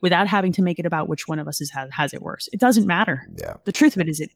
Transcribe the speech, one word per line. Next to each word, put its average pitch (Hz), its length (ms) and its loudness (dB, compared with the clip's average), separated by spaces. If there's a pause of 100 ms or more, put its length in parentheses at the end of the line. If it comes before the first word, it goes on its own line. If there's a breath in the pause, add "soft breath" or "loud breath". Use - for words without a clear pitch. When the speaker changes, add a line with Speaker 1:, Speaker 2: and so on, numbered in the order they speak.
Speaker 1:
without 180 280 4
having 185 240 2
to 190 100 2
make 175 160 0
it 170 80 -4
about 165 220 -2
which - 180 -6
one 156 140 -4
of 151 80 -10
us 147 120 -8
is, 143 120 -8
has, 135 200 -10
has 143 220 -2
it - 80 -16
worse. - 300 -12
It 196 80 -8
doesn't 226 260 6
matter. 175 500 0
Speaker 2:
Yeah. - 180 -10 (100)
Speaker 1:
The 202 80 -4
truth - 240 4
of 185 60 2
it 160 60 -4
is, 156 120 -4
it 151 160 -8